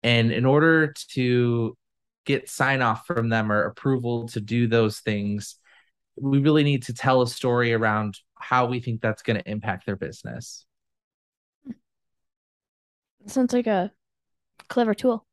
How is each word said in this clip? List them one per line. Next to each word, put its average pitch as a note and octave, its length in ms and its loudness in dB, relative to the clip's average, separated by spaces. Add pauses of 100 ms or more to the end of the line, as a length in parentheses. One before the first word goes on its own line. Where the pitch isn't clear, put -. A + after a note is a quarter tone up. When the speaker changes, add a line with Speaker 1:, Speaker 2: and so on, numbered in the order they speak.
Speaker 1:
And A#2 300 2
in A2 120 -2
order D3+ 480 4 (180)
to A#2+ 640 0 (500)
get - 240 -4
sign C3+ 320 0
off A2+ 240 -2
from A#2 220 -2
them A2 240 0
or G#2 100 2
approval A#2+ 680 -2
to A2 100 -6
do A#2 260 0
those A2+ 320 2
things, G#2 560 -4 (600)
we C3+ 220 2
really D3+ 260 4
need C#3+ 200 0
to A#2 100 -8
tell C3 280 2
a B2 60 2
story A#2+ 440 0
around G#2+ 460 0 (160)
how B2+ 320 0
we B2 140 -2
think A#2 200 -6
that's G#2+ 220 -2
gonna G#2+ 240 -2
impact G#2 400 -6
their G2 100 -4
business. - 720 -12 (2500)
Speaker 2:
Sounds B3 260 0
like B3 160 0
a G3 240 0 (760)
clever A3 260 0
tool. A3+ 380 -2